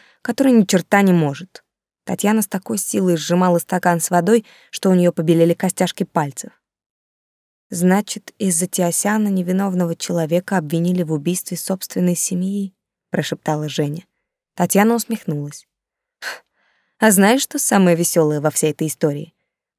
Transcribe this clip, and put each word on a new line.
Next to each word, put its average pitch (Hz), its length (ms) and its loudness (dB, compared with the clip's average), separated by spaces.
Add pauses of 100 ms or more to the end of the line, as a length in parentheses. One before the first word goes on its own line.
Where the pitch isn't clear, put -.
(220)
который 262 300 2
ни 226 120 6
чёрта 196 380 2
не 190 100 4
может?" 156 500 -2 (420)
Татьяна 208 380 0
с - 40 -4
такой 202 320 -6
силой 185 380 0
сжимала 175 420 2
стакан 175 420 0
с - 100 -6
водой, 190 340 2 (260)
что - 200 -2
у 185 40 4
неё 175 180 4
побелели 165 420 2
костяшки - 500 -4
пальцев. - 480 -6 (1200)
"Значит, 185 640 0
из-за 180 280 0
Теосяна 202 600 0
невиновного 185 680 -2
человека 170 640 -2
обвинили 170 440 0
в 156 100 -6
убийстве 165 440 -4
собственной 180 600 -2
семьи?" 190 580 -4 (360)
прошептала 151 600 -4
Женя. 151 340 -4 (500)
Татьяна 202 400 2
усмехнулась. 156 720 -8 (1300)
"А 220 120 4
знаешь, 202 300 4
что - 180 -6
самое 185 380 2
весёлое 156 460 0
во 151 80 2
всей 156 220 0
этой 160 160 -4
истории? 147 440 -4 (460)